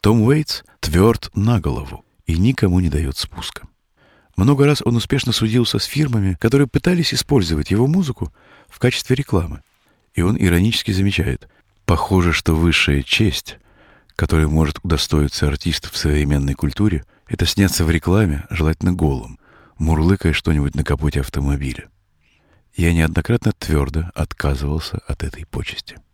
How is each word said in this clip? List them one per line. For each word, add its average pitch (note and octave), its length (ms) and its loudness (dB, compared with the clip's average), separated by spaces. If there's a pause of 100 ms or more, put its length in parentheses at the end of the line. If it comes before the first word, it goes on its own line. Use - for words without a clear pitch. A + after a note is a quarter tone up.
Том G#2+ 220 4
Уэйтс D3 400 0 (160)
тверд F#2 560 2
на G#2+ 240 2
голову C#2 440 -6 (220)
и E2 100 0
никому F#2 440 2
не F2 100 2
дает D#2 260 -2
спуска. - 520 -10 (680)
Много C#3 300 4
раз D3 180 2
он A#2 120 2
успешно A#2+ 360 -2
судился A2 460 0
с - 80 -2
фирмами, A2+ 540 0
которые C#3 280 2
пытались E3+ 460 0
использовать E2+ 560 0
его A2 160 2
музыку D3+ 480 -2 (340)
в - 120 -20
качестве - 360 0
рекламы. E2+ 460 -2 (540)
И E2+ 80 0
он F#2+ 120 2
иронически F#2+ 560 2
замечает: F#2+ 560 -2 (380)
«Похоже, F2 480 2
что D#2+ 220 0
высшая D#2 480 2
честь, - 560 -2 (560)
которой D#2 320 2
может D2+ 340 0
удостоиться D2+ 680 0
артист - 440 -4
в - 60 -10
современной C#2+ 580 0
культуре, E2+ 500 -2 (220)
это - 180 -2
сняться F2+ 400 0
в D#2+ 60 2
рекламе, E2+ 580 0
желательно D#2+ 440 0
голым, C2+ 440 -4 (400)
мурлыкая D#2+ 560 2
что-нибудь D2 400 0
на - 100 -2
капоте C#2+ 360 -2
автомобиля. C#2 680 -4 (880)
Я E2+ 180 2
неоднократно E2 580 0
твердо D#2 640 -2
отказывался C#2+ 880 -4
от - 160 -6
этой D2+ 240 -10
почести». - 520 -10 (160)